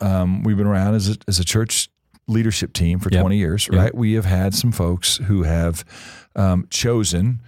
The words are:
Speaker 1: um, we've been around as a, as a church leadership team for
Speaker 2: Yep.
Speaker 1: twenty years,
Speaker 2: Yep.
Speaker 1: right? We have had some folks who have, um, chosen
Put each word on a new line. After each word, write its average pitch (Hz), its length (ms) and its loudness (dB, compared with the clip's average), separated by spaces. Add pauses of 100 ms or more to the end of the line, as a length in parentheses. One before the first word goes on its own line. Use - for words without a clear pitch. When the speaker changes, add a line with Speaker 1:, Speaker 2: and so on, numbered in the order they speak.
Speaker 1:
um, 95 400 0
we've 107 160 0
been 101 80 0
around 101 280 2
as 101 140 0
a, 107 80 -2 (100)
as 92 120 -2
a 90 60 -2
church - 440 -2 (400)
leadership 110 460 0
team 87 240 0
for 95 120 -4
Speaker 2:
Yep. 92 120 4
Speaker 1:
twenty 95 160 2
years, 95 340 0
Speaker 2:
Yep. 92 80 6
Speaker 1:
right? 107 140 2
We 110 180 0
have 110 140 0
had 95 280 0
some 120 180 0
folks 87 520 -2
who 98 200 2
have, 82 420 -2 (500)
um, 92 320 2
chosen 117 800 0